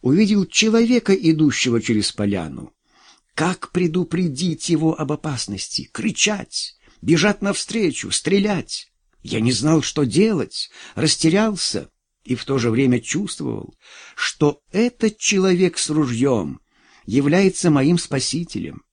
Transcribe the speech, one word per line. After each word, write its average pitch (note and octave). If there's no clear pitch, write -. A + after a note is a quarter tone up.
увидел F#3+
человека, A3+
идущего D#3
через G#2+
поляну. E2
Как F3
предупредить E3+
его D#3+
об D3
опасности? -
Кричать, -
бежать E3+
навстречу, G3
стрелять? G3
Я -
не A#2+
знал, C#3+
что -
делать, D#3
растерялся E3
и B2+
в A#2+
то C3+
же A#2
время B2
чувствовал, C#3
что -
этот A3
человек F#3
с -
ружьём B2
является E3
моим D3+
спасителем. -